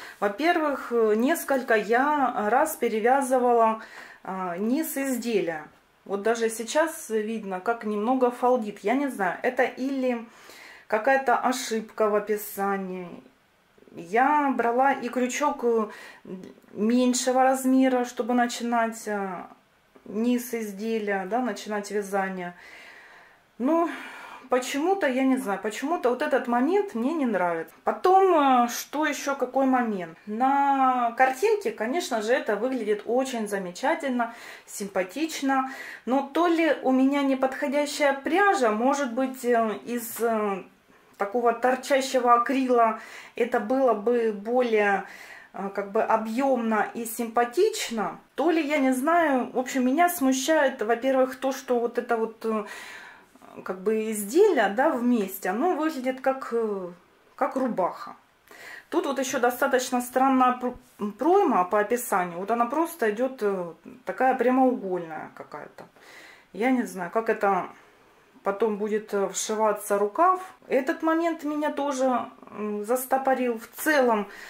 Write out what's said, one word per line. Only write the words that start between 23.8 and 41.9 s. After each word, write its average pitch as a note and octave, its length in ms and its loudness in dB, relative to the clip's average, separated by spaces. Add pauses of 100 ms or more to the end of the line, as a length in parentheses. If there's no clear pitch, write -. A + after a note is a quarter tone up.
почему-то, D4 580 0
я C4 160 0
не C4 140 2
знаю, G3 240 -4
почему-то C4+ 480 -2
вот B3 120 0
этот C4 260 0
момент D4+ 480 2
мне A#3+ 180 -2
не D4+ 120 0
нравится. F3 480 -2 (100)
Потом, D4 800 4
э, - 20 0
что C#4+ 380 -4
еще, C#4+ 300 -2
какой C4 300 0
момент? A3 600 0
На C4 920 2
картинке, C4 540 2
конечно A#3+ 500 -4
же, G#3+ 120 0
это B3+ 220 0
выглядит G#3+ 500 -2
очень A#3+ 420 -2
замечательно, A#3+ 880 -2 (320)
симпатично. C4 1080 -2 (340)
Но C4+ 280 0
то E4+ 140 4
ли E4 360 4
у C4 80 2
меня C4+ 300 4
неподходящая C#4 920 0
пряжа, C#4+ 580 2
может B3+ 420 0
быть, B3+ 320 -4
э, A3+ 400 2
из, A#3 340 -6
э, G#3+ 440 -2 (540)
такого A3+ 360 2
торчащего B3+ 800 2